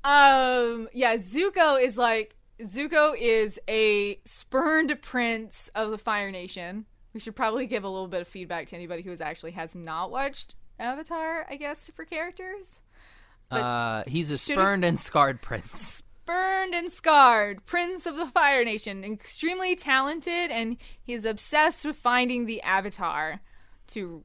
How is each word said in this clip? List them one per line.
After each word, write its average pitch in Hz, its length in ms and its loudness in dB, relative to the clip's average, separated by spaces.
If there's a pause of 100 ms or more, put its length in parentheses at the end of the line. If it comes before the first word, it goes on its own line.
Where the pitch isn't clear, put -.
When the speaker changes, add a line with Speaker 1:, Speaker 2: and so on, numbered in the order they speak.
Speaker 1:
um, 254 880 6
yeah, 233 240 4
Zuko 294 640 4
is 247 160 2
like, 226 380 2 (260)
Zuko 294 580 2
is 220 480 2
a 208 560 2
spurned 302 760 0
prince 233 760 -4
of 214 160 -2
the 220 60 -4
Fire 208 340 -2
Nation. 185 540 -10 (280)
We 226 60 -12
should 214 160 -12
probably 240 320 -2
give 208 160 -4
a 196 60 -6
little 190 180 -6
bit 175 140 -4
of 175 80 -12
feedback 170 380 -10
to - 100 -16
anybody 170 240 -10
who 180 100 -12
is 175 80 -12
actually 160 320 -10
has 165 240 -10
not 170 360 -8
watched 277 440 -6 (240)
Avatar, 320 720 -6
I 277 80 -10
guess, 294 360 -10
for 330 120 -16
characters. 359 600 -10 (840)
But 127 120 -2
Speaker 2:
Uh, 117 460 -2
he's 151 240 -2
a 143 60 -2
Speaker 1:
should - 180 -4
Speaker 2:
spurned 190 300 4
and 170 120 2
scarred 135 440 2
prince. - 600 -6 (220)
Speaker 1:
Spurned 370 520 -2
and 349 160 -4
scarred 233 720 6
prince 349 400 -4
of 311 100 -6
the 320 120 -4
Fire 277 360 4
Nation, 208 400 -4
extremely 349 720 -4
talented, 320 760 -2
and 226 260 -4 (240)
he's 233 240 -8
obsessed 302 600 0
with 302 120 -4
finding 247 480 0
the 220 160 -6
Avatar 180 800 -4 (460)
to 170 380 -10